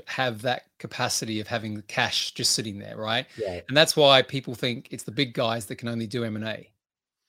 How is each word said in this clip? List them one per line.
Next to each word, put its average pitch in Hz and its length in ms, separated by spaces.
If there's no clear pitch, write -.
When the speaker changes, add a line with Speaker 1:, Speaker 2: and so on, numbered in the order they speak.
Speaker 1:
have 120 380
that 123 220
capacity 113 640
of 107 80
having 110 260
the 104 100
cash - 500
just - 180
sitting 107 260
there, 107 200
right? 110 280
Speaker 2:
Yeah. 95 300
Speaker 1:
And 127 80
that's 160 200
why 139 260
people 131 320
think 120 380
it's 127 120
the 127 80
big 120 220
guys 117 340
that 117 100
can 117 100
only 117 180
do 117 180
M 110 120
and 110 100
A, 107 240